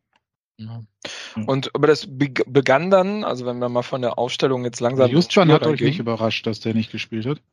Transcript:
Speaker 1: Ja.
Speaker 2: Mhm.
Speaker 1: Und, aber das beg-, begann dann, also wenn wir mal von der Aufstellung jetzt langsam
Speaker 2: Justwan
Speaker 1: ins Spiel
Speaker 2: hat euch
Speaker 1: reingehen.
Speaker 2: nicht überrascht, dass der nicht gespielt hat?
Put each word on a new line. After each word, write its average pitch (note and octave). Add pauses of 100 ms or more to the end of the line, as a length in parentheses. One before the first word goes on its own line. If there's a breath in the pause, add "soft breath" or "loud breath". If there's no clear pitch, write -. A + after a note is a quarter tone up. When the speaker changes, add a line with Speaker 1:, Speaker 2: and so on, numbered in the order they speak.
(600)
Speaker 1:
Ja. A2+ (520 loud breath)
Speaker 2:
Mhm. G#2+
Speaker 1:
Und, C3+
aber C#3+
das D3
beg-, C3+
begann C3+
dann, G3
also B2
wenn B2
wir B2
mal A#2+
von C3
der A#2+
Aufstellung B2+
jetzt A#2+
langsam B2+
Speaker 2:
Justwan E3+
Speaker 1:
ins D#3
Spiel -
Speaker 2:
hat D3
euch C#3+
Speaker 1:
reingehen. C#3+
Speaker 2:
nicht E3+
überrascht, A2+
dass A2
der A2+
nicht A2
gespielt A2
hat? D3 (120)